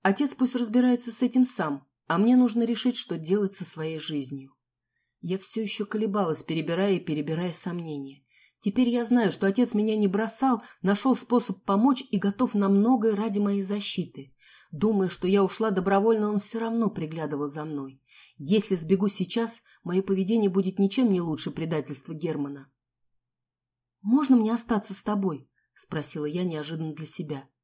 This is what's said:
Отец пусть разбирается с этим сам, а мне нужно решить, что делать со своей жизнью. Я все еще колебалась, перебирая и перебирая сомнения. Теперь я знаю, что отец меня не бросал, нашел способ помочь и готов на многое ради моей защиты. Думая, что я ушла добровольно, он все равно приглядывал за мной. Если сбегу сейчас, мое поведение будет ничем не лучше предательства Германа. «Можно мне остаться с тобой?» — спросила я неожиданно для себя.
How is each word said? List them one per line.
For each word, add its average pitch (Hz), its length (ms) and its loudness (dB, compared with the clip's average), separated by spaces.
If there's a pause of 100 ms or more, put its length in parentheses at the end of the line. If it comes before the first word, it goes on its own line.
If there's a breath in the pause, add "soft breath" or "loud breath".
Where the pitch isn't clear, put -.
Отец 196 340 0
пусть 254 200 -2
разбирается 240 580 2
с - 80 -8
этим 254 240 4
сам, 151 420 -4 (200)
а 165 120 0
мне 233 180 6
нужно 240 280 4
решить, 233 320 0
что - 220 -6
делать 190 360 0
со 185 100 -12
своей 160 360 -8
жизнью. 139 540 -8 (680)
Я 180 180 -4
все - 240 -8
еще 202 220 -6
колебалась, 202 580 -2
перебирая 165 520 0
и 170 60 -2
перебирая 160 520 -4
сомнения. 151 720 -10 (360 soft breath)
Теперь 240 280 2
я 240 160 0
знаю, 226 260 4
что - 160 -2
отец 196 280 2
меня 214 200 2
не 208 140 2
бросал, 220 540 0 (180 loud breath)
нашел 208 360 2
способ - 480 -2
помочь 233 460 2
и 202 80 0
готов 202 360 0
на 202 140 2
многое 214 460 4
ради 202 240 -2
моей 202 240 0
защиты. 190 720 -6 (380 soft breath)
Думая, 190 380 2
что - 180 -4
я 196 160 6
ушла 220 260 -2
добровольно, 202 600 2
он 208 80 0
все 226 200 -6
равно 226 300 0
приглядывал 151 640 -4
за 151 160 -8
мной. 139 360 -10 (360 soft breath)
Если 190 360 0
сбегу 180 340 0
сейчас, 220 520 -4 (240 soft breath)
мое 180 180 0
поведение 196 480 2
будет 190 280 -2
ничем 202 340 4
не 180 80 2
лучше 165 300 -4
предательства 160 640 -6
Германа. 147 600 -6 (1300)
«Можно 262 360 4
мне 220 160 4
остаться 208 420 -2
с - 80 -16
тобой?» — 196 460 -2 (260)
спросила - 500 -8
я 170 200 -4
неожиданно 160 500 -6
для 156 120 -12
себя. 143 420 -10 (160)